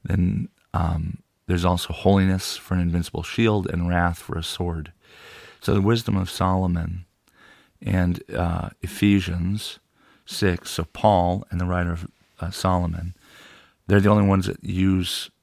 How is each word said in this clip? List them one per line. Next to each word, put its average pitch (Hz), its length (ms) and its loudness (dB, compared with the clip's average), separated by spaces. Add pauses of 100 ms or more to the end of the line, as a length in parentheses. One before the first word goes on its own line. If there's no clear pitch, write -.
Then, 92 420 0 (260)
um, 82 440 -2 (300)
there's 90 180 0
also 87 260 0
holiness 95 640 2
for - 200 -6
an 90 40 2
invincible 85 440 -2
shield 107 440 0
and 87 220 -2
wrath 87 300 0
for - 180 -8
a 82 60 -6
sword. 82 500 -6 (680)
So - 140 0
the 98 80 4
wisdom 110 340 2
of 92 140 -2
Solomon 90 760 -2 (760)
and, 90 420 0 (100)
uh, 85 360 -2 (120)
Ephesians 95 1000 0 (460)
six, - 460 -2
so 85 140 -4
Paul 92 640 0
and 87 80 -4
the 90 60 -2
writer 90 260 -2
of, 85 160 -8 (320)
uh, 87 120 -6
Solomon, 87 640 -2 (760)
they're 101 140 6
the 101 80 4
only 104 160 4
ones 98 220 4
that - 160 -8
use 92 680 0 (140)